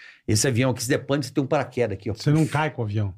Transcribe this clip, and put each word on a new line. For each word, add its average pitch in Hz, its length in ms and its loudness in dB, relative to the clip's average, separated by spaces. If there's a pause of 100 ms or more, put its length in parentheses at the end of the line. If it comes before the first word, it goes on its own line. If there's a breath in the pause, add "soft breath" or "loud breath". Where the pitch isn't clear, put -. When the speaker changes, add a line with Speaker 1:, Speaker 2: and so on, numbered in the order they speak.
(280 loud breath)
Speaker 1:
Esse 107 200 2
avião 127 240 2
aqui, - 100 -8
se 113 60 -4
der 139 100 2
pane, 143 240 -2
você 147 100 -10
tem 147 100 0
um 131 40 -4
paraquedas 123 500 0
aqui, 107 140 -6
ó. 101 40 -4
Speaker 2:
Você - 180 0
não 156 140 6
cai 151 240 0
com - 120 -6
o - 20 -2
avião. 104 340 -2